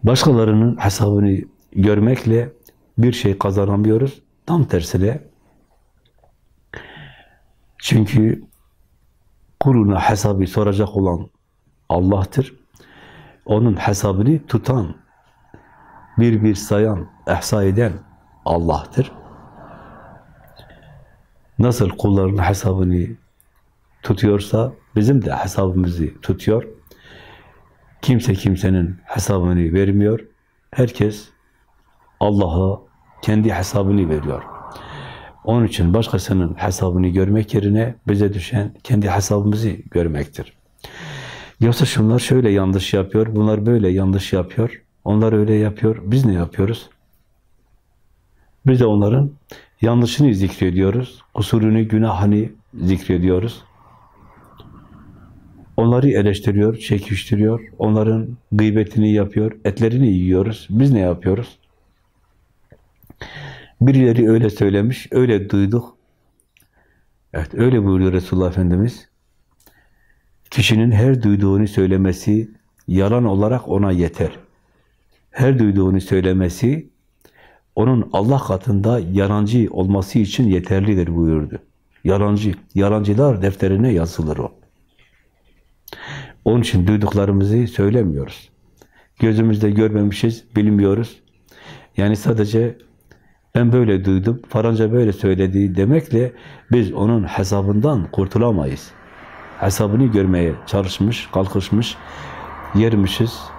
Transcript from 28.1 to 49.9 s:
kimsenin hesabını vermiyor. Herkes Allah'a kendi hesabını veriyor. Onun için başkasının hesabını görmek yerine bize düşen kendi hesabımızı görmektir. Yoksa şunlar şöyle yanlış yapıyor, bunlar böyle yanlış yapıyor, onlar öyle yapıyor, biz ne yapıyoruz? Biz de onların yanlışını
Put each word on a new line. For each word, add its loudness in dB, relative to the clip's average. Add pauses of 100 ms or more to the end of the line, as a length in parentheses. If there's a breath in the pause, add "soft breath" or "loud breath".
kimsenin 0
hesabını -2
vermiyor. 2 (520)
Herkes -2 (880)
Allah'a 0 (400)
kendi 0
hesabını 0
veriyor. -6 (920 loud breath)
Onun 2
için 0
başkasının 0
hesabını -2
görmek 0
yerine 0 (120)
bize 0
düşen -6 (100)
kendi 0
hesabımızı 0
görmektir. -6 (1040 loud breath)
Yoksa 2
şunlar 2
şöyle 2
yanlış 0
yapıyor, 0
bunlar 0
böyle 2
yanlış 0
yapıyor, -4 (220)
onlar 2
öyle 2
yapıyor, 0
biz 2
ne 4
yapıyoruz? -4 (1800)
Biz 4
de 6
onların 2 (500 loud breath)
yanlışını 2